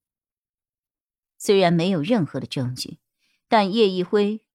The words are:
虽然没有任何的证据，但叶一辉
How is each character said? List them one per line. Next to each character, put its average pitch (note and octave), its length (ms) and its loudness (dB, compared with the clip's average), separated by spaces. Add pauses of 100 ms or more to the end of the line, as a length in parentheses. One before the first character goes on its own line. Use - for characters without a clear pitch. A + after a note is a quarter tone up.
(1400)
虽 G3 220 2
然 F3 120 4
没 F3 200 2
有 E3 100 -2
任 F#3 240 0
何 - 140 -6
的 C3 80 -10
证 B2 260 -6
据， - 240 -14 (500)
但 G3+ 240 2
叶 A3 160 2
一 F#3 140 -2
辉 G#3 400 -2 (140)